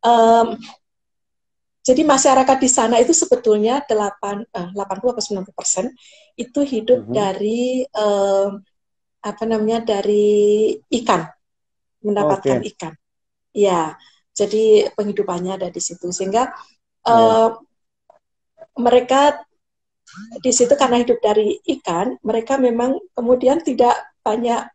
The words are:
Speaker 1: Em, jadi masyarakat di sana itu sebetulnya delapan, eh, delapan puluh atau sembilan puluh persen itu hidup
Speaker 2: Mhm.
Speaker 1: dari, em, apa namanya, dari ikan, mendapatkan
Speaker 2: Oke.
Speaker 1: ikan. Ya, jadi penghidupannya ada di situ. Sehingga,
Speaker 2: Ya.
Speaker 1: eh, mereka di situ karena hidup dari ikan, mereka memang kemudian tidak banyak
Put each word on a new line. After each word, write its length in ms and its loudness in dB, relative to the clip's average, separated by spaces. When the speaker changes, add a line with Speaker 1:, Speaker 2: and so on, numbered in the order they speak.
Speaker 1:
Em, 420 4
jadi 160 4
masyarakat 560 4
di 80 0
sana 320 2
itu 160 2
sebetulnya 720 0
delapan, 640 -4
eh, 240 -10
delapan 240 -8
puluh 160 -2
atau 80 -8
sembilan 240 -8
puluh 100 -18
persen 280 -4
itu 320 -6
hidup 320 0
Speaker 2:
Mhm. 160 -8
Speaker 1:
dari, 720 -2
em, 640 0
apa 240 -8
namanya, 360 0
dari 440 0
ikan, 200 0
mendapatkan 540 0
Speaker 2:
Oke. 160 -8
Speaker 1:
ikan. 180 -12
Ya, 400 0
jadi 640 2
penghidupannya 600 -4
ada 140 -6
di 100 -10
situ. 300 -10
Sehingga, 380 -2
Speaker 2:
Ya. 340 4
Speaker 1:
eh, 80 4
mereka 680 2
di 160 -2
situ 240 4
karena 240 2
hidup 160 0
dari 400 0
ikan, 440 -4
mereka 340 -2
memang 380 0
kemudian 500 0
tidak 340 2
banyak 380 -2